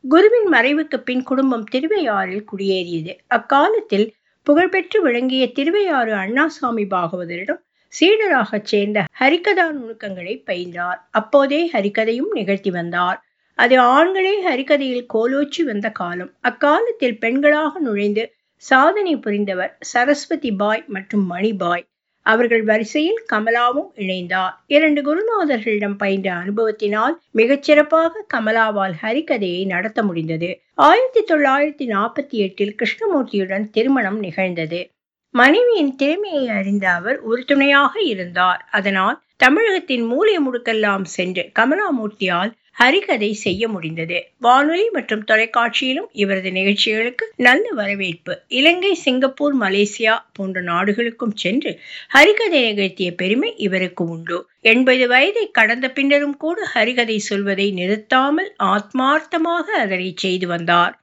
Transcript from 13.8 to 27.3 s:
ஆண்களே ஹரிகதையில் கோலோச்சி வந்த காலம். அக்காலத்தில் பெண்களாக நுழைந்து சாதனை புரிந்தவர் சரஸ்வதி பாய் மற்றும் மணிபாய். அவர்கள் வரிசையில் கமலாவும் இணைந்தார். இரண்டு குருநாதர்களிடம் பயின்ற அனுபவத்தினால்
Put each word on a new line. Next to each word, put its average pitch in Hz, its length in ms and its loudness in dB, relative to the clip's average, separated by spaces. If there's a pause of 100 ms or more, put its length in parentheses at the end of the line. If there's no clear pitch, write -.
ஆண்களே 370 640 4
ஹரிகதையில் 262 600 -2
கோலோச்சி 277 580 -2
வந்த 214 260 -4
காலம். 180 420 -8 (100)
அக்காலத்தில் 294 800 0
பெண்களாக 294 600 2
நுழைந்து 208 440 -2 (400)
சாதனை 330 520 4
புரிந்தவர் 202 640 -4
சரஸ்வதி 277 720 -2
பாய் 208 360 -2
மற்றும் 196 440 -4
மணிபாய். 180 540 -2 (400)
அவர்கள் 226 380 2
வரிசையில் 262 600 0
கமலாவும் 240 720 0
இணைந்தார். 185 580 -4 (140)
இரண்டு 294 340 4
குருநாதர்களிடம் 269 960 -2
பயின்ற 196 360 -2
அனுபவத்தினால் 214 840 -2 (160)